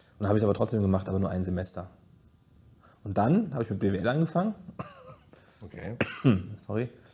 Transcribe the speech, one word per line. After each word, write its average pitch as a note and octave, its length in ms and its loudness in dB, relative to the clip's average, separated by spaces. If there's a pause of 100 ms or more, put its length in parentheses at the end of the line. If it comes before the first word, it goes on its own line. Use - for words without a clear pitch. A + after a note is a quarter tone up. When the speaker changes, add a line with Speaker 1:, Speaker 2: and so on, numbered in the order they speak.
(180)
Speaker 1:
Und G#2 100 -2
hab G#2 80 4
ich G#2+ 80 4
aber G2+ 120 4
trotzdem A2 260 0
gemacht, F#2+ 260 2
aber F#2+ 120 0
nur F#2+ 100 0
ein F#2 140 -2
Semester. F2+ 480 -6 (1120)
Und G2 140 -2
dann D3+ 360 4
hab B2 80 -2
ich - 80 -2
mit G2 100 -2
B G2+ 140 2
W F#2+ 40 0
L G#2+ 120 2
angefangen. E3+ 460 0 (1040)
Speaker 2:
Okay. G2 340 -12 (280)
Speaker 1:
<clears throat> G2+ 340 4
Sorry. A#2 320 -4 (240)